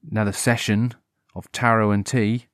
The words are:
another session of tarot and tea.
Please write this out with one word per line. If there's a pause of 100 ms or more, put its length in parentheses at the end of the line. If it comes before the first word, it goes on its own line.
(120)
another
session (420)
of
tarot
and
tea.